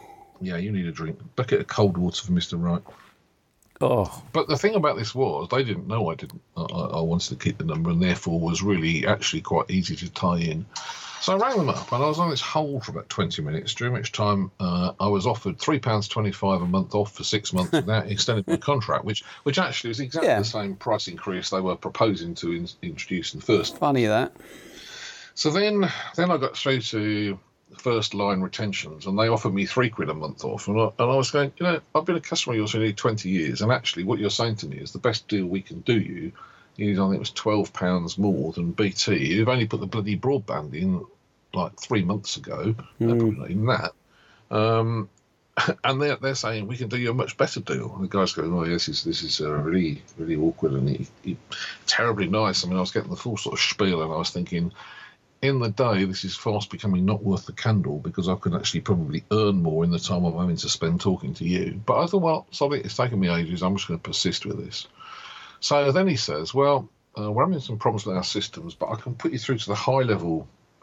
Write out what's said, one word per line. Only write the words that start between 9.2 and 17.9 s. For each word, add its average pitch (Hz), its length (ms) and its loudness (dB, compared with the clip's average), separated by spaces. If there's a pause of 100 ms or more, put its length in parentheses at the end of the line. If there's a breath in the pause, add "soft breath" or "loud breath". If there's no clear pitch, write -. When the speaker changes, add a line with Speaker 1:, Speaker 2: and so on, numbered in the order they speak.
Speaker 1:
quite - 280 0
easy 92 280 0
to 87 140 -8
tie 87 280 0
in. 80 260 -2 (560 loud breath)
So 185 120 0
I 196 40 2
rang 240 200 2
them 160 100 2
up, 92 240 -4
and 123 100 2
I 147 60 4
was 151 100 0
on 170 120 2
this 139 100 -2
hold 147 460 -2
for - 60 -10
about - 180 -10
twenty 85 320 -2
minutes, 76 320 -4
during 123 180 -2
which 117 220 -4
time, 101 380 2 (100)
uh, 87 400 2
I 98 60 2
was 101 200 2
offered - 320 -2
three 156 180 2
pounds 107 300 0
twenty-five 98 540 0
a 87 40 -2
month 90 300 0
off 104 180 2
for - 120 -8
six - 260 -2
months 90 200 0
Speaker 2:
<laughs> - 20 0
Speaker 1:
without 98 360 2